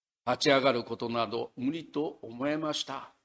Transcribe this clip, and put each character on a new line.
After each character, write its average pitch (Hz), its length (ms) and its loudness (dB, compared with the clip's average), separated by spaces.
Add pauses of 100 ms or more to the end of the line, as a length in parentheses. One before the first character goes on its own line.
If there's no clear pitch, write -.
(260)
立 120 180 0
ち 147 60 6
上 135 120 8
が 135 100 6
る 117 120 0
こ 113 120 -6
と 117 140 -4
な 117 160 0
ど 117 300 -4
無 127 140 -2
理 160 140 -4
と - 380 -4
思 120 260 -6
え 151 80 0
ま 156 160 -4
し - 120 -4
た。 135 260 -10 (140)